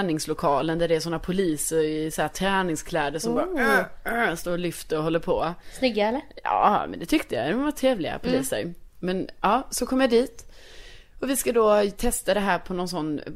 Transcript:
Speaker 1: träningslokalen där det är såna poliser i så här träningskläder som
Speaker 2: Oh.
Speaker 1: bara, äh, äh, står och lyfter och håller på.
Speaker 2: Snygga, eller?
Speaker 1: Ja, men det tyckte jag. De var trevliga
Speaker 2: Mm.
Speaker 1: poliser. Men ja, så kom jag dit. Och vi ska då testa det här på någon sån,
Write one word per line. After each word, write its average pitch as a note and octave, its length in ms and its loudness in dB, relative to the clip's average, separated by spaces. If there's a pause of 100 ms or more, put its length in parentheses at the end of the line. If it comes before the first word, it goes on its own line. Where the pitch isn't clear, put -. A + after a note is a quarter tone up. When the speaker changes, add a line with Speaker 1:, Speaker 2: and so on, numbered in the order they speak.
(120)
Speaker 1:
träningslokalen D#3 640 0
där E3+ 100 2
det E3 80 4
är D#3 40 2
såna E3 180 -2
poliser D#3+ 680 0
i D#3 260 -2
så D#3+ 120 -2
här D3+ 60 0
träningskläder E3+ 880 0
som A3+ 200 -2
Speaker 2:
Oh. F#4 160 -2
Speaker 1:
bara, B3+ 320 4 (180)
äh, A3+ 240 0
äh, D#3+ 60 -2
står F3 180 -4
och E3+ 60 -2
lyfter E3+ 400 -4
och D#3 60 0
håller E3 140 2
på. D#3+ 360 0 (240)
Speaker 2:
Snygga, G#3+ 300 2
eller? B3 120 -2 (240)
Speaker 1:
Ja, C3 440 4
men F2+ 100 -8
det - 80 -10
tyckte - 280 0
jag. B2 160 -2
De A#3+ 140 0
var D4+ 60 0
trevliga B3+ 420 0
Speaker 2:
Mm. - 80 -6 (120)
Speaker 1:
poliser. B3+ 420 -2 (240)
Men F3+ 300 -4 (120)
ja, A3+ 300 2
så - 160 -4
kom C4 140 0
jag C4 100 6
dit. A#3+ 340 2 (760)
Och C4 100 0
vi C#4 60 0
ska B3 160 0
då G#3 440 6
testa - 380 0
det G3+ 60 2
här G3 180 2
på F#3 160 -8
någon F3+ 140 -2
sån, D#3 320 -4 (160)